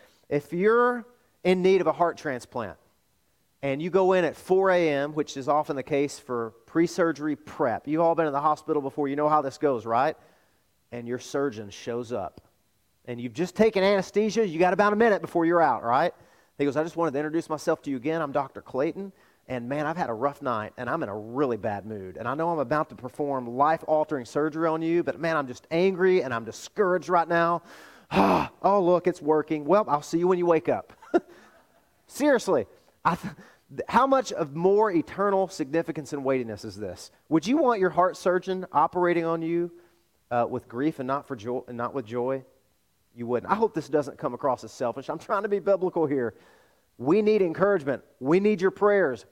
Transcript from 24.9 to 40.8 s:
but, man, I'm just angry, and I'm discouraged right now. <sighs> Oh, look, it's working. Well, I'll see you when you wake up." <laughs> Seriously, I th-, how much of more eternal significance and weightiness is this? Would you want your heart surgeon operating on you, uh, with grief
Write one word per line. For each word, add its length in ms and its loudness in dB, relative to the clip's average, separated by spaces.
but, 160 -4
man, 160 -2
I'm 120 -2
just 240 -14
angry, 520 2
and 100 -4
I'm 120 -4
discouraged 640 -2
right 180 2
now. 340 2
<sighs> 380 4
Oh, 180 4
look, 260 4
it's 140 -2
working. 440 0
Well, 220 4
I'll 140 0
see 180 -2
you 80 2
when 100 4
you 80 0
wake 240 2
up." 240 -2
<laughs> 80 4
Seriously, 600 2
I 120 0
th-, 180 -10
how 160 4
much 260 0
of 240 -6
more 360 2
eternal 560 0
significance 640 -6
and 100 -6
weightiness 400 -2
is 140 -12
this? 340 -12
Would 180 2
you 100 2
want 220 6
your 100 4
heart 260 2
surgeon 560 0
operating 540 2
on 160 -2
you, 300 -2
uh, 200 2
with 180 -8
grief 320 -4